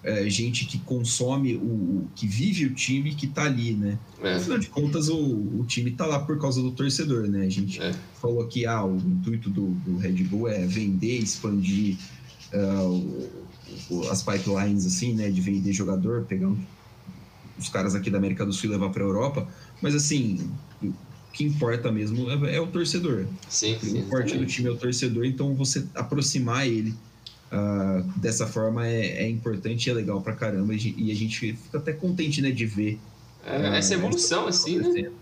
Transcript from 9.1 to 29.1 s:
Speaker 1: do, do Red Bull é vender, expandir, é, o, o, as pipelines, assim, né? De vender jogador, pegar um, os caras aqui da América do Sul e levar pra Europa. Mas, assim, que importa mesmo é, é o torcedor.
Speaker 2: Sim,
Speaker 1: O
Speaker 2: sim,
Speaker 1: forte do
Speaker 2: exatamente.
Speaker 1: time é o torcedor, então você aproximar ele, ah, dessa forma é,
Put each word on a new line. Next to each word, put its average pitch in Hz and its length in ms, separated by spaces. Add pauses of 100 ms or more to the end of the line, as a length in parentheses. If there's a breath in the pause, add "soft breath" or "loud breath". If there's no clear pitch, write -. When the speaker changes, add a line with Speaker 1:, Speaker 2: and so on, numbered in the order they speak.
Speaker 1:
do, 98 180
do 90 300
Red 92 260
Bull 104 240
é 101 180
vender, 104 540
expandir, 101 760 (540 loud breath)
é, 101 120
o, 92 680 (600)
o, 87 200
as 92 140
pipelines, 101 640
assim, 113 280
né? 107 160
De 92 120
vender 98 320
jogador, 95 520
pegar 92 220
um, 107 100 (1000)
os - 100
caras 95 260
aqui 101 140
da 98 80
América 98 280
do 101 80
Sul 107 160
e 104 40
levar 98 160
pra 95 140
Europa. 117 440 (340 loud breath)
Mas, 147 140
assim, 135 540 (840)
que 147 100
importa 120 480
mesmo 110 380
é, 143 260
é 165 60
o 165 60
torcedor. 170 580 (240)
Speaker 2:
Sim, 110 260
Speaker 1:
O 113 40
Speaker 2:
sim, 107 240
Speaker 1:
forte - 60
do 131 60 (280)
Speaker 2:
exatamente. - 100
Speaker 1:
time 123 140
é 120 40
o 117 60
torcedor, 123 480
então 139 300
você 135 300 (100)
aproximar 127 720
ele, 110 260 (580)
ah, 98 520 (140)
dessa 110 300
forma 113 400
é, 113 360